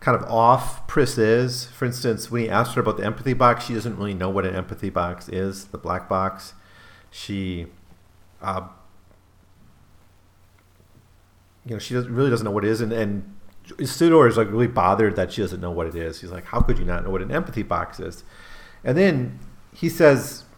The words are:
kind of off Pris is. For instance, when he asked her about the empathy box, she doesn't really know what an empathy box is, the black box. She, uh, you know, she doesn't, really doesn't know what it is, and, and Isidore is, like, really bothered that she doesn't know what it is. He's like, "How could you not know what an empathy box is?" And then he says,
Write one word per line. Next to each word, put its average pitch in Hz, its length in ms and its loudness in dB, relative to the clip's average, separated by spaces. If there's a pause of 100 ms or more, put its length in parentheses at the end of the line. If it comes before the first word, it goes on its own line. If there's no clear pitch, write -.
kind 120 180 2
of - 100 -10
off 117 580 4
Pris 131 300 0
is. 120 480 2
For - 200 -8
instance, 120 440 -4
when 117 120 -2
he 110 80 -2
asked 110 240 0
her 123 80 0
about 107 160 0
the 101 80 -4
empathy 110 280 -2
box, 120 320 2
she 117 100 -6
doesn't 110 220 -6
really 101 180 -4
know 92 140 -2
what 98 160 0
an 92 100 -4
empathy 92 340 -6
box 87 400 -4
is, 95 360 -6
the - 120 -12
black 90 320 -6
box. 95 460 -2 (560)
She, 92 560 -8 (720)
uh, 95 220 -6 (3000)
you 113 100 -10
know, 104 60 -6
she - 140 -8
doesn't, 123 200 -2
really 135 180 2
doesn't 113 120 2
know 104 80 -2
what 104 140 0
it 107 60 4
is, 113 100 0
and, 110 100 -2
and 104 440 -2 (420)
Isidore 156 500 6
is, 110 100 2
like, 107 120 4
really 113 180 2
bothered 101 480 4
that 92 160 0
she 113 100 -4
doesn't 90 200 -4
know 87 100 -4
what 85 160 -4
it 80 80 -10
is. 82 260 -8
He's 90 100 -14
like, 87 140 -12
"How 117 160 2
could - 180 4
you 90 60 0
not 87 180 0
know 95 60 -4
what 92 120 -2
an 104 100 -6
empathy 139 320 -4
box 87 360 -6
is?" 87 240 -12 (600)
And 131 140 0
then 139 420 2 (340)
he 170 160 -4
says, - 540 4 (140)